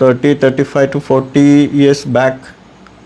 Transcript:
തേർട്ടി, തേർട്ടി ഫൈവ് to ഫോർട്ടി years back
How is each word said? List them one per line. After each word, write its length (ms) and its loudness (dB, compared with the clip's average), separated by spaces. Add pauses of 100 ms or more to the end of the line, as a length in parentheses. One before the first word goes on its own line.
തേർട്ടി, 320 2
തേർട്ടി 280 0
ഫൈവ് 300 -2
to 60 -6
ഫോർട്ടി 680 2
years 420 0
back 260 -2 (720)